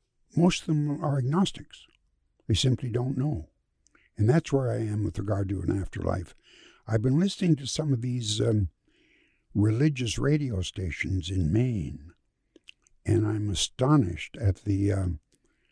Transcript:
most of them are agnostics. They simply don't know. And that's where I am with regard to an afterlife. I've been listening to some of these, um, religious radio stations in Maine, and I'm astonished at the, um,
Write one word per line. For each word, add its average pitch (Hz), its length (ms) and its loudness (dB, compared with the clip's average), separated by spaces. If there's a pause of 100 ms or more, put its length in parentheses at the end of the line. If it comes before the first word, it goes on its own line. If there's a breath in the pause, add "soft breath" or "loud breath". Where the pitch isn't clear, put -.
(360)
most 170 260 4
of - 60 -10
them 147 360 -2
are 143 140 -2
agnostics. 147 680 -2 (640)
They 113 60 2
simply 127 360 0
don't 123 280 -2
know. 131 300 -4 (680 soft breath)
And 107 120 4
that's 160 240 2
where 131 180 2
I 113 60 -2
am 107 260 -2
with - 160 -4
regard 98 300 -2
to 95 120 -2
an 98 200 0
afterlife. - 540 -4 (520 loud breath)
I've 110 140 0
been 131 180 2
listening 185 380 2
to 143 100 -12
some 156 260 -2
of 120 80 0
these, 120 400 -2
um, 110 280 2 (840 soft breath)
religious 117 640 2
radio 139 440 0
stations 90 680 -4
in 92 220 0
Maine, 95 600 -2 (920)
and 107 220 2
I'm 104 220 -2
astonished 123 920 0
at 98 240 0
the, 101 300 2
um, 92 260 -2 (520)